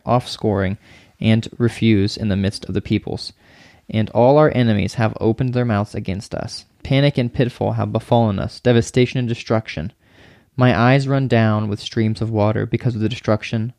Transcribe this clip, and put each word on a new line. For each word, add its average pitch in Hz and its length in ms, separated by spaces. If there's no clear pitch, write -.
offscouring 98 720
and 113 260
refuse 110 580
in 110 120
the 98 80
midst 98 280
of 95 100
the 104 60
peoples. - 520
And 107 200
all 127 280
our 156 160
enemies 113 400
have 110 260
opened 117 320
their 123 120
mouths 107 300
against 92 400
us. - 300
Panic 139 360
and 120 140
pitfall 113 400
have 107 200
befallen 110 460
us, - 220
devastation 123 580
and 123 100
destruction. 110 640
My 123 220
eyes 135 300
run 135 200
down 110 400
with 101 120
streams 110 420
of 110 80
water 107 360
because 120 280
of 107 80
the 110 60
destruction 113 720